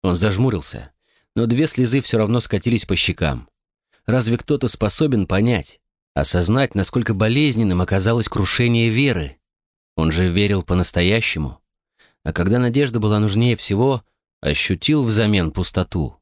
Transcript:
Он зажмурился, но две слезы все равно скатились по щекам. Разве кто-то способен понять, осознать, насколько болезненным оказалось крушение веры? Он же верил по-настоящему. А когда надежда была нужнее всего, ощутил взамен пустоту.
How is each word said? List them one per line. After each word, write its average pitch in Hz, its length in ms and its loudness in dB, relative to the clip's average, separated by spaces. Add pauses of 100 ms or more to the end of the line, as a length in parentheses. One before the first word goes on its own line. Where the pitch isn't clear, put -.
Он 180 120 0
зажмурился, 110 760 -2 (440)
но 117 100 0
две 123 220 2
слезы 127 340 0
все - 160 -2
равно 110 220 2
скатились 113 460 -2
по 92 100 -2
щекам. 76 540 -2 (560)
Разве 117 320 0
кто-то 139 300 -2
способен 110 580 0
понять, 104 540 0 (340)
осознать, 92 640 0
насколько 110 380 -2
болезненным 110 680 0
оказалось 104 460 0
крушение 117 600 0
веры? 110 500 -2 (560)
Он 80 160 0
же 90 180 2
верил 98 320 0
по-настоящему. 90 1000 -2 (640)
А - 100 -6
когда 95 260 0
надежда 123 400 0
была 107 200 0
нужнее 107 360 2
всего, 117 480 0 (380)
ощутил 98 600 0
взамен 104 480 2
пустоту. 90 680 -4